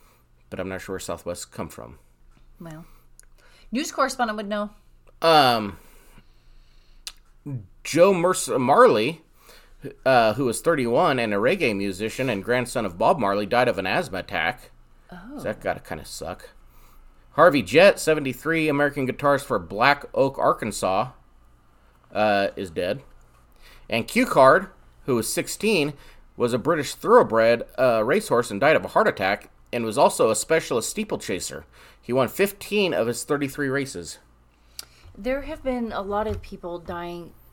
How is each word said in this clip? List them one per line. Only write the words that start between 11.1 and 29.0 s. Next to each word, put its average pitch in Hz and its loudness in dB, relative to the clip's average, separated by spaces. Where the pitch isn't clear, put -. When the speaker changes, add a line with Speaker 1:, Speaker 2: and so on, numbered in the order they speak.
Speaker 1:
and 110 0
a 101 0
reggae 131 2
musician 101 -4
and 98 -4
grandson 120 -2
of 87 -8
Bob 143 2
Marley, 101 0
died 120 2
of 92 0
an 92 -4
asthma 117 -4
attack. 85 -6
Speaker 2:
Oh. 175 -18
Speaker 1:
So - -12
that - -8
gotta 90 -4
kinda - -14
suck. - -14
Harvey 147 6
Jett, 147 6
seventy-three, 156 -2
American 139 0
guitarist 139 0
for 110 -2
Black 107 0
Oak, 135 0
Arkansas, 110 -2
uh, 101 2
is 95 -8
dead. 92 -6
And 113 -4
Q 247 0
Card, 151 6
who 131 0
was 110 -2
sixteen, 170 -2
was 117 0
a 127 0
British 147 -2
thoroughbred, 120 4
uh, 117 2
racehorse 127 0
and 101 -6
died 147 4
of 95 0
a - -10
heart 208 2